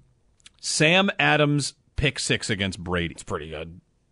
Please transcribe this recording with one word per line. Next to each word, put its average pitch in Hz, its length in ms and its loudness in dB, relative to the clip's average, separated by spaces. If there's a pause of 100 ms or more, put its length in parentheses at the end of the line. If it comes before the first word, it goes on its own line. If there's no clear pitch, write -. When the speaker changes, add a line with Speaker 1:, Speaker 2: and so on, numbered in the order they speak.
(600)
Speaker 1:
Sam 180 580 2
Adams 147 560 2 (220)
pick - 240 0
six - 300 -2
against 98 300 -2
Brady. 87 340 -2
Speaker 2:
It's - 100 -18
pretty 80 260 -8
good. 82 300 -12 (320)